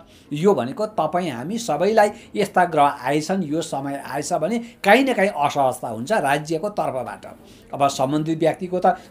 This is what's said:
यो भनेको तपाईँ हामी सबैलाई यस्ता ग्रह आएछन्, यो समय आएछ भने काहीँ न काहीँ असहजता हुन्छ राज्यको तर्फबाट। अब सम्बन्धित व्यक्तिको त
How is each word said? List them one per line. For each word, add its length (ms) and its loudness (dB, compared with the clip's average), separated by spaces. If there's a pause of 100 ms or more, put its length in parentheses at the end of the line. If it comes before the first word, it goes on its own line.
(320)
यो 220 4
भनेको 320 -2
तपाईँ 440 -2
हामी 280 -6
सबैलाई 520 2 (260)
यस्ता 280 2
ग्रह 200 4
आएछन्, 600 0
यो 180 -2
समय 440 -6
आएछ 260 -6
भने 260 -2
काहीँ 460 4
न 80 0
काहीँ 180 2
असहजता 580 0
हुन्छ 240 -6
राज्यको 560 0
तर्फबाट। 580 -6 (480)
अब 140 4
सम्बन्धित 500 0
व्यक्तिको 400 0
त 80 2 (240)